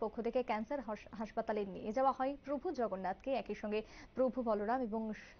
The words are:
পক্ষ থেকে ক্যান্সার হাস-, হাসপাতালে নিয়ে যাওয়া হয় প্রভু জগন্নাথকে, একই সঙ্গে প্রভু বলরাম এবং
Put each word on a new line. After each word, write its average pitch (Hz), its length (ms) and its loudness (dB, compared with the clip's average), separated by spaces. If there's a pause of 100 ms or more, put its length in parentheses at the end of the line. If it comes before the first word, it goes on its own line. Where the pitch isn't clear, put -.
পক্ষ 233 200 -2
থেকে 233 220 2
ক্যান্সার 233 380 -2
হাস-, 214 340 -8
হাসপাতালে 208 500 -2
নিয়ে 190 280 -4
যাওয়া 262 200 6
হয় 269 320 0
প্রভু 294 260 0
জগন্নাথকে, 202 640 0
একই 208 220 0
সঙ্গে 214 280 -2 (320)
প্রভু 254 280 4
বলরাম 220 380 2
এবং 220 320 -2 (280)